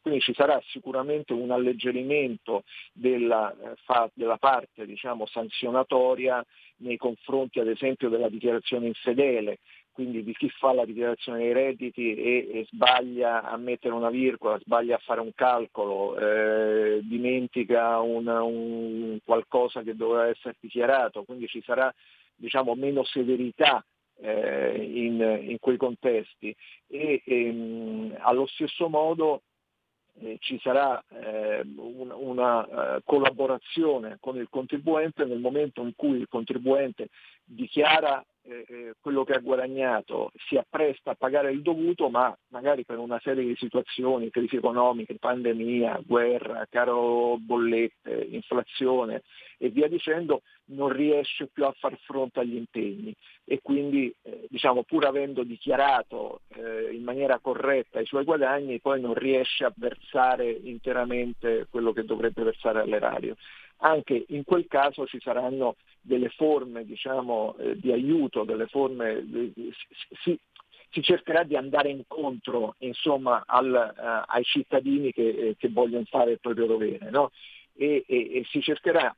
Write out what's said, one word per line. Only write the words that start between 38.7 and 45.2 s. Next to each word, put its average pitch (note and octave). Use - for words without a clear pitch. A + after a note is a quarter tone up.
quello C#3
che C3+
ha B2+
guadagnato, C3
si C#3+
appresta C#3
a -
pagare C#3
il C#3
dovuto, E3
ma A#2+
magari B2+
per A#2
una A#2+
serie C3
di A#2+
situazioni, B2+
crisi A#2
economiche, A#2+
pandemia, A#2+